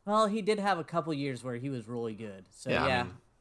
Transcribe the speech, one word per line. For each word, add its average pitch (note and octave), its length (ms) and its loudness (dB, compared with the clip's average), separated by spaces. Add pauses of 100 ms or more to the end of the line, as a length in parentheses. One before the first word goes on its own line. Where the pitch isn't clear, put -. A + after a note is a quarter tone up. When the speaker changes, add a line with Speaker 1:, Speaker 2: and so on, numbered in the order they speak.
Speaker 1:
well, G#3+ 240 6
he G#3+ 140 0
did G#3 180 2
have G3 200 2
a D#3 40 -2
couple E3 300 -2
years C#3 320 -2
where B2 100 -4
he B2+ 140 -4
was A#2 180 -6
really A#2 260 -4
good. G2 380 -12
So, - 200 -4
Speaker 2:
Yeah, D#2+ 160 4
Speaker 1:
yeah. B2+ 120 4
Speaker 2:
I - 40 0
mean, - 100 -6 (280)